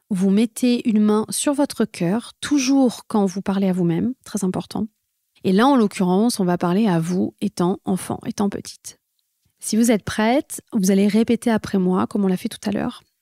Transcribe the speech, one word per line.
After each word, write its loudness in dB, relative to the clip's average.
Vous 0
mettez 0
une 4
main 2
sur -2
votre -2
cœur, -4
toujours 0
quand 0
vous -6
parlez -2
à 0
vous-même, 0
très -8
important. -6
Et 0
là, 4
en 4
l'occurrence, 2
on 0
va 2
parler 0
à 2
vous -2
étant -2
enfant, -4
étant -2
petite. -12
Si -4
vous 4
êtes 2
prête, -2
vous 2
allez 4
répéter 0
après -2
moi, 0
comme -2
on 2
l'a 0
fait -8
tout -14
à -2
l'heure. « -6